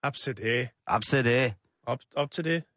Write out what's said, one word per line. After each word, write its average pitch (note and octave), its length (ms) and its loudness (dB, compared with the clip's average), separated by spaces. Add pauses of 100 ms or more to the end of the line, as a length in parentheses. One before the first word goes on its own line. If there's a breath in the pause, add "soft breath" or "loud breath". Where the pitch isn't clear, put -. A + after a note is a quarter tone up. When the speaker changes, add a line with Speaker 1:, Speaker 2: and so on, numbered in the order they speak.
Speaker 1:
Absede. A#2+ 640 -2 (180)
Speaker 2:
Absede. A#2+ 680 2 (320)
Speaker 1:
Op, B2+ 140 -4 (160)
op D3 140 -2
til E3+ 140 -6
det. E3 180 0 (140)